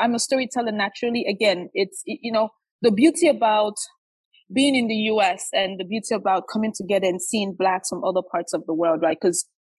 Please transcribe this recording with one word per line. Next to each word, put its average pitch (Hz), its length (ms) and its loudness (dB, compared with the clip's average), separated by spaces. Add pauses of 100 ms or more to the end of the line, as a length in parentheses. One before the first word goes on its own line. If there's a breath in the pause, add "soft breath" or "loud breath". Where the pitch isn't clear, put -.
I'm 233 140 2
a 233 40 -2
storyteller 247 540 -2
naturally. 226 560 -2
Again, 196 460 0
it's, - 320 -2
y-, - 140 -8
you 233 120 -6
know, 220 180 0 (320)
the 240 80 6
beauty 311 380 4
about 214 480 2 (760 soft breath)
being 269 220 2
in 240 140 2
the 220 60 -2
U 214 280 2
S 185 300 0
and 190 280 -2
the 185 40 -4
beauty 220 300 -4
about 190 380 0
coming 220 220 0
together 190 320 0
and 180 160 0
seeing 202 320 -2
Blacks 185 340 0
from 185 160 -6
other 185 160 0 (100)
parts 170 220 -4
of 160 140 -6
the 160 80 -2
world, 160 280 2
right? 165 160 0
'Cause, 180 280 -2 (340)